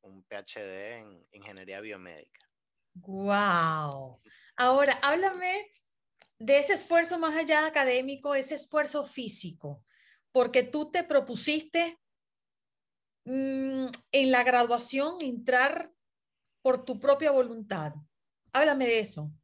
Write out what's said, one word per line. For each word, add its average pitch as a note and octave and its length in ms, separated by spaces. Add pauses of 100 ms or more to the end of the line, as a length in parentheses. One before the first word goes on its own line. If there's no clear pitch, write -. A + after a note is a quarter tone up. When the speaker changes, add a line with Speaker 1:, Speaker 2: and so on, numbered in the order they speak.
Speaker 1:
un F#2+ 220
P G#2 120
H G2+ 260
D G2 360
en G#2 320
ingeniería G2 500
biomédica. F#2 600 (540)
Speaker 2:
¡Guau! E3+ 1300 (340)
Ahora, C4 460
háblame F4+ 680 (720)
de C4 200
ese D4 140
esfuerzo E4+ 460
más D#4 180
allá D#4 300
académico, C4+ 680
ese C4+ 200
esfuerzo D4 500
físico, F3 800 (460)
porque B3 320
tú D4 280
te F4 120
propusiste, D#4 960 (1300)
mm, C4+ 600 (260)
en C4+ 200
la B3 120
graduación B3 760
entrar C4 720 (680)
por B3+ 220
tu A#3 140
propia C#4+ 320
voluntad. A3 640 (600)
Háblame C4+ 340
de A3+ 140
eso. D3+ 300 (120)